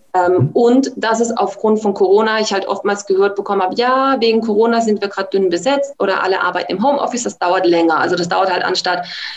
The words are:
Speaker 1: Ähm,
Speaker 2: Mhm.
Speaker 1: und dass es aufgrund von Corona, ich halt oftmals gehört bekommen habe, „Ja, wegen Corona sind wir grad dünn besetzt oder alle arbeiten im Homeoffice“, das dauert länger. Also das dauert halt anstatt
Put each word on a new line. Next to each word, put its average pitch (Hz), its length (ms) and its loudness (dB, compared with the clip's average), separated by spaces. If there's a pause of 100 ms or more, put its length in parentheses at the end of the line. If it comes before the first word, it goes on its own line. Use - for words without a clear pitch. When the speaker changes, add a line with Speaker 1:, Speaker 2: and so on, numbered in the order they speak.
(140)
Speaker 1:
Ähm, 180 180 2
Speaker 2:
Mhm. - 200 2
Speaker 1:
und 247 440 4
dass 233 240 -2
es 233 140 0
aufgrund 214 460 0
von 202 140 0
Corona, 214 440 2
ich 214 140 -2
halt 196 160 -4
oftmals 202 380 -4
gehört 196 280 2
bekommen 196 280 -2
habe, 185 140 -2
„Ja, 262 440 2
wegen 226 220 2
Corona 226 400 2
sind 214 180 0
wir 202 80 -4
grad 196 240 -6
dünn 190 160 2
besetzt 269 500 -2
oder 190 240 -2
alle 190 200 -2
arbeiten 180 280 -4
im 190 160 -2
Homeoffice“, 254 360 0
das - 160 -8
dauert 180 280 0
länger. 165 320 4
Also 170 160 0
das 175 140 -2
dauert 185 240 0
halt 175 100 -2
anstatt 180 440 -2 (300)